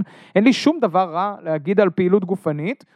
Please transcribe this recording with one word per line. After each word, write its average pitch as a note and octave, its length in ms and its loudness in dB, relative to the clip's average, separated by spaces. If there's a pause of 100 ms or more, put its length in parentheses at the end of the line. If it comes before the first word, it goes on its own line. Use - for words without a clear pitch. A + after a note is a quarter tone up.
(360)
אין G3+ 80 2
לי B3+ 100 6
שום D#4 260 0
דבר F#3 340 0
רע G3 280 -4
להגיד D#3+ 380 -2
על G3+ 100 4
פעילות F#3 360 2
גופנית, E3+ 600 -6 (100)